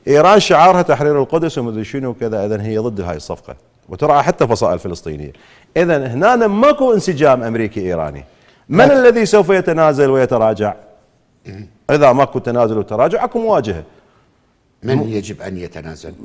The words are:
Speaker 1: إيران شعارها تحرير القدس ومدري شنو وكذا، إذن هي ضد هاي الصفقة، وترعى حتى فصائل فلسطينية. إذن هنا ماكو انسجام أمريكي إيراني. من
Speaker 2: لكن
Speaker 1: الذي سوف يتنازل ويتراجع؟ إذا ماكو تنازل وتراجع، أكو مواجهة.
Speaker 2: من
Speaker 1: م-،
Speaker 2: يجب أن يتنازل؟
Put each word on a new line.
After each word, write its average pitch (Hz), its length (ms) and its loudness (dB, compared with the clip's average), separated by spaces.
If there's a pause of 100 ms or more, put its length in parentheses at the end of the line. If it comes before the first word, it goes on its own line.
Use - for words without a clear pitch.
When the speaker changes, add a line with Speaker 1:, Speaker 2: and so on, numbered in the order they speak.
Speaker 1:
إيران 175 320 4
شعارها 180 420 4
تحرير 147 400 0
القدس 160 360 -4
ومدري 110 260 -6
شنو 131 260 -8
وكذا، 110 360 -4
إذن 104 140 -4
هي 110 180 -4
ضد 107 220 -6
هاي 87 160 -8
الصفقة، 76 400 -14 (320)
وترعى 143 340 0
حتى 156 240 0
فصائل 101 320 0
فلسطينية. 78 540 -12 (440)
إذن 170 140 2
هنا 160 560 0
ماكو 262 460 2
انسجام 147 500 2
أمريكي 113 380 -4
إيراني. 78 440 -6 (440)
من 196 160 4
Speaker 2:
لكن 277 120 6
Speaker 1:
الذي 240 300 4
سوف 202 220 2
يتنازل 160 600 2
ويتراجع؟ 120 640 0 (1160)
إذا 143 220 6
ماكو 135 260 0
تنازل 117 400 0
وتراجع، 131 460 -2
أكو 240 140 -6
مواجهة. 131 460 -2 (960)
Speaker 2:
من 131 140 -2
Speaker 1:
م-، 113 120 -2
Speaker 2:
يجب 101 340 -8
أن 95 140 -10
يتنازل؟ 80 560 -14 (120)